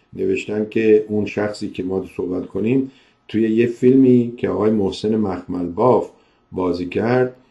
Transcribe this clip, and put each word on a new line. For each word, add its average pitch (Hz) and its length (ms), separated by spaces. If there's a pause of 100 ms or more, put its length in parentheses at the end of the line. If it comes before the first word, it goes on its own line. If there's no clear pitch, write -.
(120)
نوشتن 95 560
که 107 400
اون 104 180
شخصی 104 440
که - 120
ما 92 220 (120)
صحبت 90 300
کنیم 123 460 (360)
توی 110 200
یه 113 180
فیلمی 123 720
که 98 100
آقای 95 220
محسن 104 460
مخمل 90 500
باف 104 440 (420)
بازی 90 360
کرد 123 480 (140)